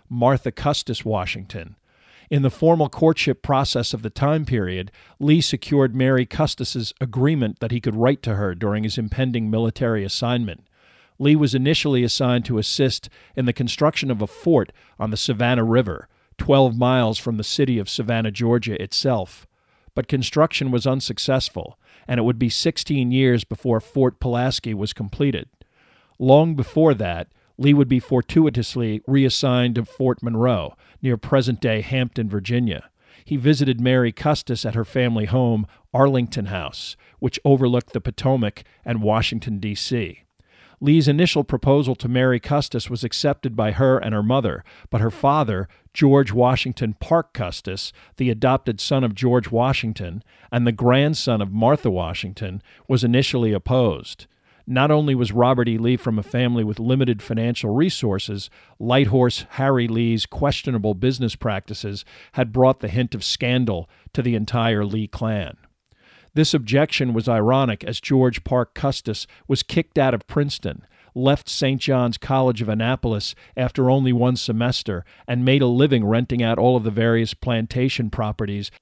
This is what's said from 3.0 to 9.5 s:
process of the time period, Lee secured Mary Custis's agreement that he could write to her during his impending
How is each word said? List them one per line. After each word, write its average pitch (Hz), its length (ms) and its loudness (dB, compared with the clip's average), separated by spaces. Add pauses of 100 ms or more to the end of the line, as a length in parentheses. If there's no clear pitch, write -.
process 135 500 -2
of 113 100 -6
the 110 80 -6
time 151 340 0
period, 92 480 -4 (260)
Lee 151 220 4
secured 135 540 0
Mary 131 320 2
Custis's - 760 -4
agreement 127 600 -2
that 113 100 -4
he 120 100 -2
could 107 160 -4
write 127 260 2
to 113 120 -2
her 98 200 -2
during 104 300 -2
his 110 140 -4
impending 117 520 -2